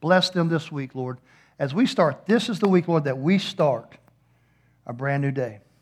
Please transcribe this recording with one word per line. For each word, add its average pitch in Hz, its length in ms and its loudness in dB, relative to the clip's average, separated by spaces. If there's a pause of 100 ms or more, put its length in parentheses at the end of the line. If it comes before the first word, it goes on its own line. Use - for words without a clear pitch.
Bless 180 300 2
them 170 180 0
this 160 240 -2
week, 139 220 -8
Lord. 127 240 -8 (400)
As 135 140 -4
we 220 140 2
start, - 400 0
this 233 220 2
is 208 100 -4
the 202 100 2
week, 185 200 4
Lord, 165 160 2
that 131 140 -2
we 170 200 2
start 135 580 -2 (880)
a 123 60 -10
brand 139 300 -2
new 139 80 0
day. 120 300 -6 (220)